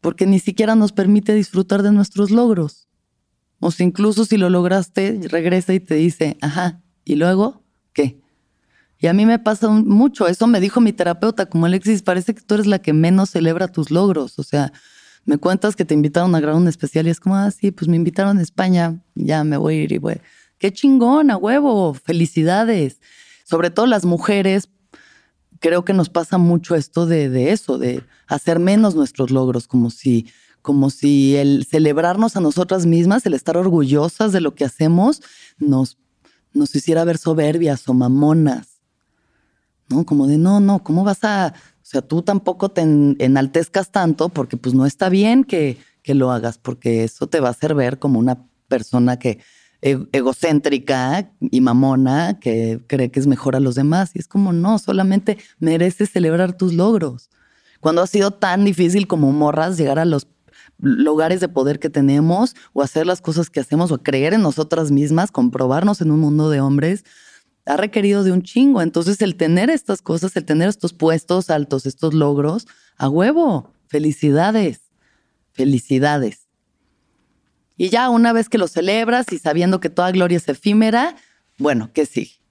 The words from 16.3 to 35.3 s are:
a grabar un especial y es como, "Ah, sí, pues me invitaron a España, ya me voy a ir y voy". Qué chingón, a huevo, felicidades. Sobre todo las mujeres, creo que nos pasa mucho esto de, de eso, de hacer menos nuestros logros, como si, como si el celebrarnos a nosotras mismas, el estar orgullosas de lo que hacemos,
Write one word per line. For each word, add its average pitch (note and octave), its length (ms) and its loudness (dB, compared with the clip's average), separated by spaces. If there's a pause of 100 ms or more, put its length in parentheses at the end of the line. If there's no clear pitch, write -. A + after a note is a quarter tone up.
a D#3 60 0
grabar D#3 200 0
un F3 60 4
especial D#3+ 400 -2
y E3+ 40 0
es - 80 -4
como, F#3+ 180 -2
"Ah, G3+ 120 0
sí, G3 220 -4
pues E3+ 160 -6
me E3+ 80 2
invitaron F#3+ 440 0
a - 20 0
España, E3+ 600 -2 (140)
ya D#3 280 -2
me D3+ 140 -2
voy D#3 180 -2
a D#3 80 -4
ir D#3 100 -6
y - 60 -4
voy". E3 200 -6 (380)
Qué F#3+ 160 -4
chingón, C4+ 580 2
a G3 60 -2
huevo, G#3+ 560 0
felicidades. E3+ 1040 -2 (460)
Sobre E3+ 240 -2
todo G#3 160 0
las G#3+ 200 2
mujeres, F#3+ 640 0 (880)
creo F3 260 0
que G3 80 -2
nos F#3 160 0
pasa F3 280 -2
mucho E3+ 380 2
esto E3 300 -2
de, D#3 240 0
de B2+ 220 0
eso, C#3+ 260 -4
de B2+ 260 -4 (240)
hacer E3 320 -2
menos G3 360 2
nuestros C3 360 -2
logros, B2+ 360 -2
como A#2+ 240 0
si, A#2 360 -2 (360)
como C#3 260 2
si C#3 460 2
el C#3 340 2
celebrarnos E3+ 680 0
a G3+ 40 -2
nosotras F3 480 0
mismas, E3+ 400 2
el D3+ 80 0
estar D#3+ 200 -4
orgullosas E3+ 760 0
de F#3 100 0
lo D3 140 -2
que C#3+ 100 -2
hacemos, E3+ 560 0 (380)